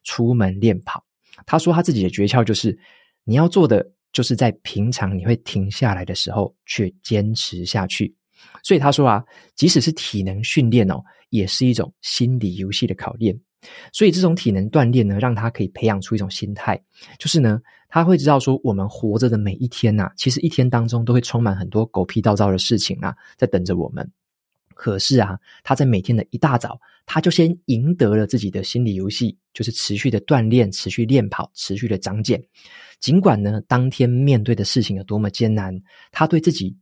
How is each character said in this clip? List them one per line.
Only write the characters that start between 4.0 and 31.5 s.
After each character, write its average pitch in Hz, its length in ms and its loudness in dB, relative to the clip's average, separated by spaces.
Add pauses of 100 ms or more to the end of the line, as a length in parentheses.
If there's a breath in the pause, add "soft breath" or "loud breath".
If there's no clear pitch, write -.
就 131 100 0
是 120 120 0
在 113 160 2 (120)
平 107 280 -4
常 95 260 -4
你 90 100 -4
会 117 120 2
停 98 320 -4
下 104 240 -2
来 90 120 -8
的 90 80 -8
时 - 180 -6
候， 101 220 -2 (100)
去 95 380 -4
坚 107 320 0
持 90 320 -8
下 95 200 -2
去。 - 280 -4 (480 loud breath)
所 - 120 2
以 151 60 4
他 143 100 2
说 143 160 4
啊， 107 160 2 (320 soft breath)
即 - 140 2
使 180 100 4
是 156 140 0
体 107 300 -6
能 95 200 -6
训 117 280 2
练 110 200 4
哦， 76 120 -6 (260 soft breath)
也 101 180 0
是 - 200 -2
一 123 80 4
种 - 260 -4
心 127 380 -2
理 95 180 -4
游 95 160 -6
戏 117 140 -2
的 95 80 -2
考 - 240 -10
验。 110 200 0 (560 loud breath)
所 214 120 4
以 190 40 6
这 175 100 2
种 170 140 2
体 123 160 -2
能 98 200 0
锻 135 200 4
炼 120 180 4
呢， 98 100 0
让 120 160 0
他 110 140 -2
可 117 160 -6
以 90 40 -4
培 - 180 -4
养 104 120 0
出 95 160 -6
一 107 40 0
种 95 120 -6
心 101 220 -8
态， 101 260 -4 (400 loud breath)
就 - 80 -8
是 160 140 2
呢， 110 180 4 (300 soft breath)
他 170 160 0
会 180 140 4
知 139 80 -2
道 143 120 6
说， 131 240 0
我 110 120 0
们 98 120 -2
活 107 320 -2
着 127 80 2
的 113 120 2
每 101 160 -2
一 127 120 -6
天 110 320 0
啊， 95 200 -2
其 - 100 0
实 123 120 0
一 165 100 0
天 127 180 2
当 117 180 0
中 117 160 -2
都 120 120 0
会 123 80 4
充 120 200 -2
满 101 140 0
很 92 140 -6
多 110 160 0
狗 92 180 -2
屁 - 160 -4
倒 104 160 2
灶 101 140 2
的 95 80 2
事 107 200 0
情 95 220 -4
啊， - 160 -6 (220 soft breath)
在 127 80 2
等 90 180 0
着 92 100 -2
我 85 140 -4
们。 - 180 -10 (680)
可 101 240 -4
是 131 200 2
啊， 98 200 0 (240 soft breath)
他 - 120 0
在 135 120 2
每 107 160 2
天 120 120 0
的 110 140 2
一 - 80 -10
大 135 220 2
早， 120 200 -10 (280 soft breath)
他 - 160 0
就 180 80 2
先 170 260 4 (100)
赢 135 280 0
得 113 200 2
了 107 120 2
自 120 120 -2
己 104 120 -4
的 95 120 -6
心 120 220 -4
理 104 120 -2
游 95 120 -4
戏， 107 260 -4 (200)
就 110 100 -6
是 117 80 -4
持 - 240 -6
续 123 140 -2
的 107 120 0
锻 120 240 2
炼， 110 240 4
持 - 200 -8
续 113 160 -2
练 120 240 2
跑， - 240 -8